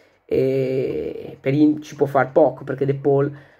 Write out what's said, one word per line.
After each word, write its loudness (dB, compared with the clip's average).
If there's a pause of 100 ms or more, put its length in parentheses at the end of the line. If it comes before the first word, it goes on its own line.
(260)
e -2
per 0
in-, 4
ci -16
può 0
far 0
poco, 2
perché -4
De 0
Paul 0 (240)